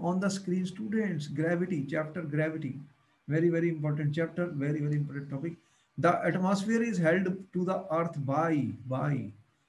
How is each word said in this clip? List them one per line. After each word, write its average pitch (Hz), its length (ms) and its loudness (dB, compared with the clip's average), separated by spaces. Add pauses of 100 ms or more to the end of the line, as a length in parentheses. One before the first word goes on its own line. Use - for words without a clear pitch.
on 180 180 0
the 196 120 2
screen, 185 340 -2
students. 208 600 -2
Gravity, 165 600 0
chapter 156 360 -4
gravity. 151 560 -2 (480)
Very, 165 220 4
very 165 200 2
important 151 460 0
chapter, 165 320 0
very, 147 340 -2
very 147 140 0
important 143 340 -4
topic. 147 240 -6 (460)
The - 260 4
atmosphere 196 560 2
is 226 160 0
held 175 300 4 (260)
to 180 100 0
the 185 300 0
earth 165 220 0 (100)
by, 147 440 2 (180)
by 131 440 -2 (380)